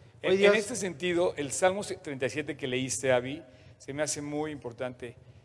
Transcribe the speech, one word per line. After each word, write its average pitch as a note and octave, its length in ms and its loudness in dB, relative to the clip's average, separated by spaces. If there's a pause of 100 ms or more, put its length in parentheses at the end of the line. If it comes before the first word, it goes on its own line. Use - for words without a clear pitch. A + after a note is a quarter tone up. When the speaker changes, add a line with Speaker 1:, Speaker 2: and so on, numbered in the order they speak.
(240)
Speaker 1:
Hoy D3 40 0
Speaker 2:
En, F3+ 40 4
en F#3+ 60 4
Speaker 1:
Dios G3+ 180 8
Speaker 2:
este A3 200 -2
sentido, F3 600 0
el C#3+ 160 -6
Salmo F#3+ 320 2
treinta C#3 420 -4
y A#2+ 40 -2
siete D3 260 -6
que C#3 100 -8
leíste, C3 460 0
Abby, B2+ 300 0 (360)
se - 140 -12
me D3 100 -2
hace D3 200 -4
muy D3 280 -4
importante. B2 640 -10 (280)